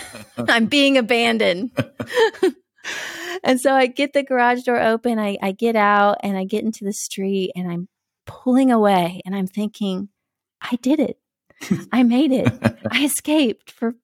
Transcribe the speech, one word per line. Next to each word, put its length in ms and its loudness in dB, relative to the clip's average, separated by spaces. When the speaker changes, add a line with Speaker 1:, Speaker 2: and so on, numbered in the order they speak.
Speaker 1:
<laughs> 280 -8
I'm 180 2
being 320 4
abandoned. 800 0
<laughs> 760 0
And 180 0
so 140 2
I 120 4
get 260 -2
the 100 2
garage 400 0
door 180 0
open, 380 0
I, 220 -2
I 120 -2
get 240 -2
out, 460 4
and 140 -2
I 80 -2
get 180 -4
into 220 -6
the 80 -4
street, 640 -4
and 140 -6
I'm 180 -8
pulling 440 2
away, 540 2
and 100 -8
I'm 120 -2
thinking, 600 -6
"I 220 -4
did 180 0
it. 180 -2
Speaker 2:
<laughs> 380 -6
Speaker 1:
I 100 4
made 300 4
it. 200 0
I 140 0
escaped 680 -2
for 340 -6